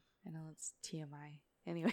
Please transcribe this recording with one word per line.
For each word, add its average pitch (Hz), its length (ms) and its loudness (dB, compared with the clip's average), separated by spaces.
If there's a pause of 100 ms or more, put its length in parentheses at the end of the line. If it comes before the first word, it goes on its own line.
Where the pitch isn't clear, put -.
(260)
I 180 40 -6
know 160 200 -6
it's - 220 -6 (100)
T - 180 -2
M 147 140 -4
I. 147 260 -10 (280)
Anyway. 170 240 6